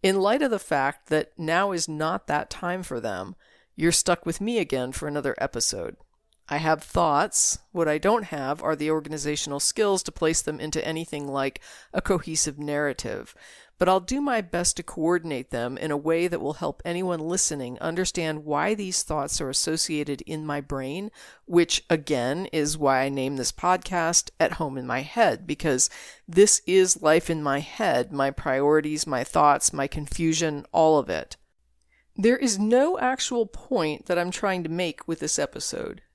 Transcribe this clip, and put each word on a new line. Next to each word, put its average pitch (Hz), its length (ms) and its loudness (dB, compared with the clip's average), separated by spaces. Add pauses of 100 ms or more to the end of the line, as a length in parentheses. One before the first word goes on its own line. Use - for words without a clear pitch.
In 190 180 4
light 226 220 4
of 262 80 2
the 202 80 0
fact 139 480 -2
that 156 320 0
now 175 320 2
is 170 180 -4
not 156 380 -2
that 147 240 -2
time 180 320 -6
for 123 160 -6
them, 101 360 -6 (400)
you're 165 160 2
stuck - 360 2
with 165 120 -4
me 226 200 -2
again 131 320 -2
for 151 160 -6
another 143 320 -2
episode. 113 580 -4 (500)
I 147 100 -4
have 156 260 0
thoughts. 165 760 2 (140)
What 170 160 2
I 151 100 2
don't 208 280 2
have 143 360 -4
are 156 140 0
the 151 160 -2
organizational 147 680 -4
skills 202 440 2
to - 80 -8
place 160 300 0
them 151 180 -6
into 151 280 -4
anything 160 400 -6
like 139 340 -4 (320)
a 175 80 -2
cohesive 151 580 -2
narrative. 147 760 -4 (440)
But 180 80 4
I'll 190 120 4
do 254 220 -4
my 254 200 0
best 175 360 -2
to 175 60 -8
coordinate 160 680 -2
them 123 260 -4
in 156 140 -4
a 147 60 0
way 165 300 0
that 165 140 -2
will 143 120 -4
help 151 300 -6
anyone 175 360 -4
listening 147 580 -2
understand 165 680 -2
why 151 300 0
these 196 300 -4
thoughts 147 360 -4
are 135 120 -4
associated 147 680 -2
in 156 260 -8
my 143 140 -4
brain, 143 500 -6 (340)
which, - 420 2
again, 147 600 0
is 147 280 0
why 135 260 4
I 135 80 0
name 139 260 -2
this 127 160 -2
podcast 175 880 0
At - 140 2
Home 135 260 -4
in 123 80 -8
My 123 140 -2
Head, 147 440 2
because 143 460 0 (360)
this 190 380 6
is 185 380 4
life 160 260 4
in 160 140 0
my 143 160 0
head, 147 520 0
my 139 200 0
priorities, 151 720 2
my 131 180 -2
thoughts, 147 480 4
my 139 140 -2
confusion, 156 840 -2
all 160 260 6
of 139 100 2
it. - 300 -6 (760)
There 226 220 4
is 226 200 0
no 247 400 4
actual 254 480 -2
point 165 600 -2
that 180 100 0
I'm 175 140 -2
trying 185 320 -2
to 160 60 -4
make 170 380 -2
with 165 120 -4
this 151 180 -2
episode. - 640 -6 (140)